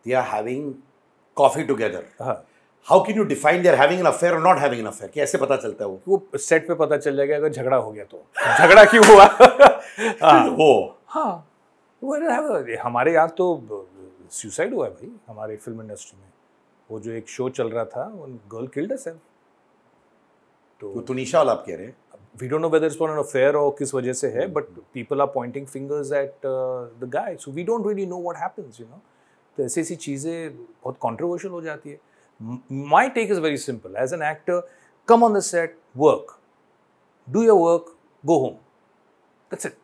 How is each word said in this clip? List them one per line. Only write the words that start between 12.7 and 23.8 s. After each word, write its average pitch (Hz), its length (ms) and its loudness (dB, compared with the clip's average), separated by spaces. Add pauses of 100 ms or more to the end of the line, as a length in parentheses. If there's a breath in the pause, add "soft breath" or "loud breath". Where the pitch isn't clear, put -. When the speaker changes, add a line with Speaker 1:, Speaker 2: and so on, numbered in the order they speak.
Speaker 2:
हमारे 120 320 0
यहाँ 160 140 4
तो 170 340 -2 (680)
सुसाइड 165 440 -8
हुआ 151 120 -4
है 98 60 -12
भाई, 202 200 -20 (160)
हमारे 107 280 -14
फिल्म 113 260 -16
इंडस्ट्री 104 380 -20
में। 95 60 -20 (640)
वो 110 100 -12
जो 113 100 -12
एक 113 180 -14
शो 127 200 -8
चल 123 200 -6
रहा 113 160 -6
था, 127 300 -12
वो 135 260 -20 (120)
गर्ल 117 140 -14
किल्ड 160 260 -10
हरसेल्फ। 165 260 -12 (1600)
तो 104 100 -16
Speaker 1:
वो 110 100 -12
तुनिशा 127 380 -4
वाला 135 140 2
आप - 140 -4
कह 87 100 -12
रहे 92 100 -16
हैं? 135 100 -20 (400)
Speaker 2:
We - 60 -14
don't 131 160 -6
know 160 120 -2
whether 156 180 2
it's 147 140 -6
for 156 140 -4
an 151 80 -4
affair 139 300 0
or 143 240 -2
किस 139 160 -8